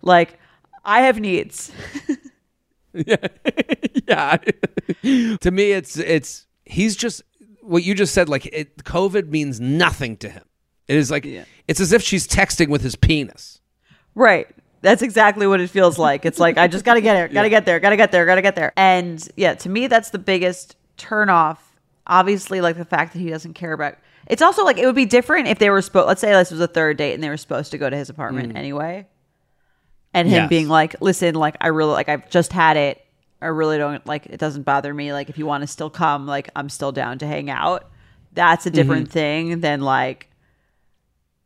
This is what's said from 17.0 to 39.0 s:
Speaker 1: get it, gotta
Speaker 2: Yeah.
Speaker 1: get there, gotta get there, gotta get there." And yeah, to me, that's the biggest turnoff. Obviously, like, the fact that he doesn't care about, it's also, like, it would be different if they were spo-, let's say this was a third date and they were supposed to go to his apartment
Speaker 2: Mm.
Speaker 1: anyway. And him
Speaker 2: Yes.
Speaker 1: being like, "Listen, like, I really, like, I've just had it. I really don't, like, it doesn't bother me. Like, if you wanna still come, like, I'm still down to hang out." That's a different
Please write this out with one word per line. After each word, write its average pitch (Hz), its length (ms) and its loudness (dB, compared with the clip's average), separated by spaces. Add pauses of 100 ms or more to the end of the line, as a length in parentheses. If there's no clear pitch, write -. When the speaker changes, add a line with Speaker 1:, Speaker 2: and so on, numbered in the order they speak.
Speaker 1:
get 214 160 4
it, 170 160 0
gotta 208 140 2
Speaker 2:
Yeah. 208 40 0 (100)
Speaker 1:
get 175 60 -2
there, 170 140 2
gotta 202 160 4
get 202 160 4
there, 175 140 4
gotta 185 160 4
get 190 140 0
there." 160 200 -2
And 180 500 2 (100)
yeah, 175 180 0
to - 140 -12
me, 226 180 -2
that's 226 240 2
the 202 80 -8
biggest 180 580 -4 (220)
turnoff. 180 600 0 (500)
Obviously, 185 520 0
like, 170 160 0
the 170 80 -10
fact 165 280 -4
that 170 80 -10
he 170 100 -6
doesn't 160 240 -12
care 165 180 -10
about, 147 220 -8 (320)
it's - 160 0
also, 381 220 4
like, 262 140 4
it 240 80 0
would 254 100 2
be 262 100 2
different 247 420 2
if 214 120 -2
they 208 100 4
were 196 100 4
spo-, - 260 2
let's 190 140 2
say 208 120 2
this 185 180 6
was 160 100 -8
a 170 60 2
third 160 300 0
date 147 180 -4
and 139 80 -8
they 151 80 -6
were 151 60 -8
supposed 147 340 -8
to 147 80 -10
go 143 100 -4
to 135 80 -4
his 139 140 -10
apartment 127 420 -10
Speaker 2:
Mm. 110 60 -14
Speaker 1:
anyway. 151 480 -10 (1080)
And 175 160 2
him 170 140 4
Speaker 2:
Yes. - 80 -2
Speaker 1:
being 160 180 2
like, 156 320 2
"Listen, 175 360 0
like, 156 240 -2
I - 80 0
really, 156 240 0
like, - 160 -2
I've 147 200 -6
just 175 240 0
had 160 240 4
it. 143 240 -2 (400)
I - 60 -10
really 156 320 -2
don't, 147 280 -6
like, 151 200 -8
it - 120 -16
doesn't 143 260 -6
bother 143 280 -2
me. 143 200 -8
Like, 143 180 -8
if 151 80 -14
you 151 80 -8
wanna 143 220 -6
still 156 220 -10
come, 147 360 -2
like, 143 300 -6
I'm 143 120 -8
still 139 240 -8
down 127 280 -8
to 147 60 -8
hang 147 240 -8
out." 160 380 -4 (460)
That's 175 320 2
a 175 40 -2
different 151 380 2